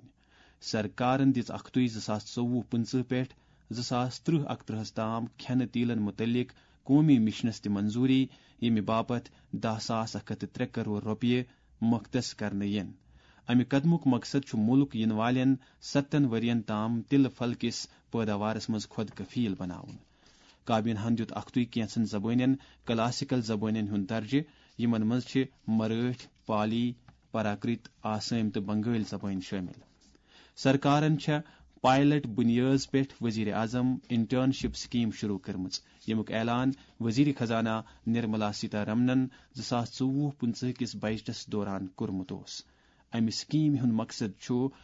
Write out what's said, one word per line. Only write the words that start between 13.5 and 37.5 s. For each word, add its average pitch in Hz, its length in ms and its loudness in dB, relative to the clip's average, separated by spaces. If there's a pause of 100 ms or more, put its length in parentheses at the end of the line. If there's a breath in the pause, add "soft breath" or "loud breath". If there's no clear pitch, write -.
قدمُک 160 360 2
مقصد 131 420 2
چھُ 110 120 -2
مُلک 131 360 2
یِنہٕ 110 200 0
والٮ۪ن 127 400 2 (260 soft breath)
ستن 143 440 0
ؤرین 117 360 0
تام 110 400 -2
تِلہٕ 139 360 4
پھل 120 160 -2
کِس - 340 -4 (240 soft breath)
پٲداوارس 107 580 -2
منٛز 107 200 -4
خۄد 110 260 -6
کفیل 101 420 -2
بناوُن۔ 87 380 -8 (680 soft breath)
کابینہ 110 440 0
ہن 117 100 4
دِیُت 110 160 -4
اختوی 120 320 -2
کینژن 113 400 -2
زبانن 117 500 0 (300 soft breath)
کلاسیکل 120 560 0
زبانن 110 460 0
ہُنٛد 101 220 -2
درجہِ، 113 320 0 (360 soft breath)
یِمن 113 300 2
منٛز 120 180 0
چھِ 131 180 0 (240)
مرٲٹھۍ، 113 600 0 (180)
پالی، 113 480 0 (380)
پراکرت، 110 560 -2 (160)
آسٲمی 107 460 -2
تہٕ 104 120 -2
بنگٲلۍ 107 480 0
زبٲنۍ 98 320 -4
شٲمِل۔ 90 380 -8 (760 soft breath)
سرکارن 147 640 4
چھےٚ 151 200 0 (420 soft breath)
پائلٹ 139 460 4
بنیٲژ 120 640 2
پٮ۪ٹھ 135 320 0
وزیر 110 320 -2
اعظم 123 420 0 (140)
انٹرنشپ 127 680 0
سکیم 117 360 -2
شروع 104 260 -4
کٔرمٕژ، 92 420 -6 (280 soft breath)
ییٚمیُک 110 240 -2
اعلان 120 400 0 (280 soft breath)
وزیر 113 280 2 (120)
خزانہ 113 420 0 (260 soft breath)